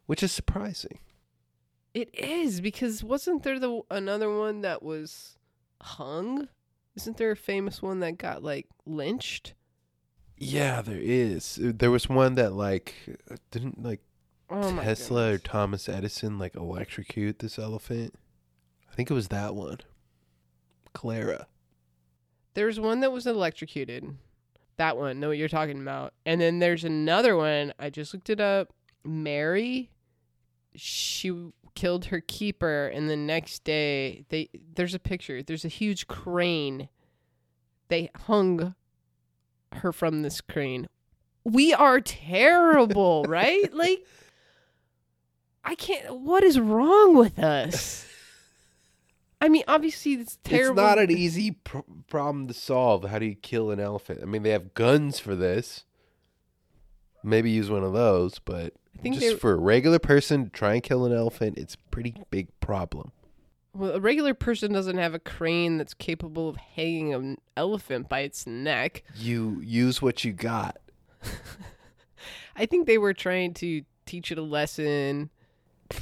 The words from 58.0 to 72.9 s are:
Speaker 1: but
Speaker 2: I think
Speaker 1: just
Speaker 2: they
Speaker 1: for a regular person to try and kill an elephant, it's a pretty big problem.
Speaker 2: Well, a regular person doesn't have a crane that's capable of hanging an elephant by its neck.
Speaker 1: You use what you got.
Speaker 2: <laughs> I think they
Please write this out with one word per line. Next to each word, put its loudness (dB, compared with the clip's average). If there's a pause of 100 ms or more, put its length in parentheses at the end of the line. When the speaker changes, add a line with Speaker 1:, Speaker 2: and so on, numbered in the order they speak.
Speaker 1:
but -8 (220)
Speaker 2:
I -16
think -4
Speaker 1:
just 0
Speaker 2:
they 2
Speaker 1:
for 2
a 4
regular 6
person 4
to -8
try 0
and 0
kill 0
an 2
elephant, 0
it's -12
a -18 (120)
pretty -4 (160)
big -4 (120)
problem. -6 (640)
Speaker 2:
Well, -4
a -2
regular 2
person -2
doesn't 0
have 0
a -8
crane 0
that's -6
capable -6
of -8
hanging -4
an -6 (180)
elephant -2
by -2
its -8
neck. -4 (140)
Speaker 1:
You -4
use 2
what 0
you -2
got. -4 (920)
Speaker 2:
<laughs> -20
I 0
think 2
they 6